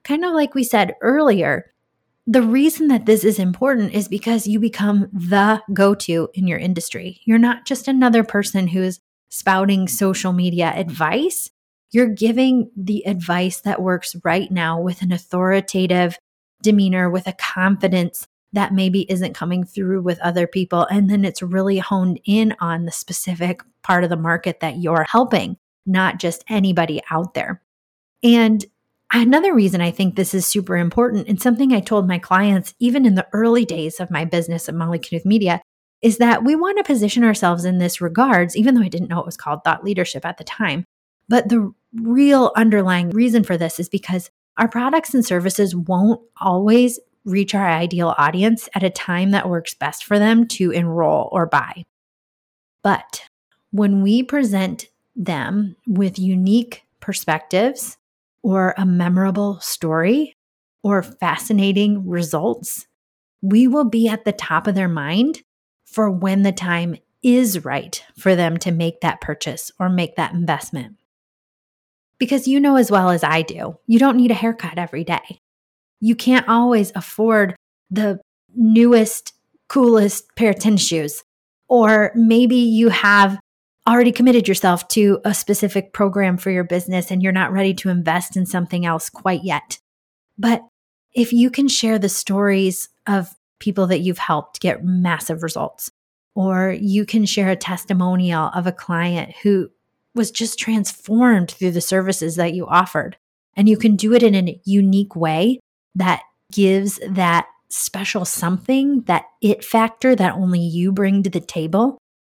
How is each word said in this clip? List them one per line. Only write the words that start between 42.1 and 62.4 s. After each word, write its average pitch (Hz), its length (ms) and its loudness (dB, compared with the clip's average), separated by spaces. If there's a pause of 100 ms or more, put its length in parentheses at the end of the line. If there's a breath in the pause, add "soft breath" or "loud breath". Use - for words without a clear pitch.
underlying 190 540 2
reason 226 340 2
for 175 140 -2
this 170 220 -4
is 175 100 -6
because 185 400 -6 (280)
our 226 100 2
products 277 460 -2
and 240 120 2
services 180 500 -2
won't 185 460 0 (180)
always 214 600 2 (260)
reach 196 280 -2
our 196 140 0
ideal 170 500 -2
audience 180 560 0
at 190 100 -2
a 185 60 0
time 185 420 -2
that 196 180 0
works 165 240 -6
best - 320 -8
for 208 120 0
them 226 300 4
to 180 240 -2
enroll 165 600 0
or 170 140 0
buy. 165 380 -2 (1000)
But - 400 -4 (480)
when 202 300 2
we 220 220 2
present 202 640 -2 (280)
them 185 600 -4 (100)
with 190 320 0
unique 190 680 0 (180)
perspectives 190 960 -4 (460)
or 190 340 0
a 190 80 -2
memorable 185 720 0
story 175 720 -2 (500)
or 202 200 0
fascinating 196 1040 0
results, 175 800 -4 (540)